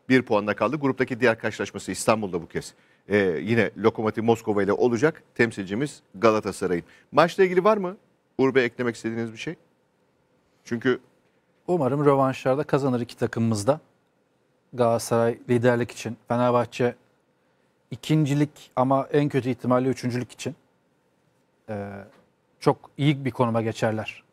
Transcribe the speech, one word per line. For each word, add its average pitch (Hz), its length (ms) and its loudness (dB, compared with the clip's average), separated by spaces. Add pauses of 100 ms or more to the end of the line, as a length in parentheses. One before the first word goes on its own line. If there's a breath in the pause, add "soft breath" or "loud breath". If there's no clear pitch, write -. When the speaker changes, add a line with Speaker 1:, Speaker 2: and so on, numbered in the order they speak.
Speaker 1:
bir 127 120 6
puanla 104 340 0
kaldı. 117 200 -2
Gruptaki 131 440 -4
diğer 113 200 2
karşılaşması 101 520 -8
İstanbul'da 98 500 -2
bu - 60 -16
kez. - 260 -10 (360 soft breath)
E, 101 80 2
yine 95 600 0
Lokomotiv 110 460 0
Moskova 110 400 2
ile 98 100 2
olacak. 123 500 2 (120)
Temsilcimiz 113 680 -2 (140)
Galatasaray'ın. 95 680 2 (280 soft breath)
Maçla 165 320 2
ilgili 180 200 2
var 214 140 4
mı 185 200 -6 (400)
Uğur 131 180 2
Bey 127 100 6
eklemek 120 300 -4
istediğiniz 113 380 -6
bir 110 40 -18
şey? - 180 -10 (1080)
Çünkü 123 360 0 (680)
Speaker 2:
Umarım 147 380 0
rövanşlarda 135 580 2
kazanır 131 380 0
iki - 160 -10
takımımız 113 500 -2
da. 151 120 2 (960)
Galatasaray 117 640 0 (100)
liderlik 120 420 2
için, - 260 -10 (100)
Fenerbahçe 120 680 0 (960)
ikincilik 147 840 -2
ama 135 360 2
en 147 180 2
kötü 127 200 -2
ihtimalle 127 400 0
üçüncülük 123 420 -4
için, - 240 -10 (1120)
e, 101 200 -10 (720)
çok - 380 -2
iyi 139 280 0
bir 123 60 -2
konuma 117 300 0
geçerler. 110 720 -4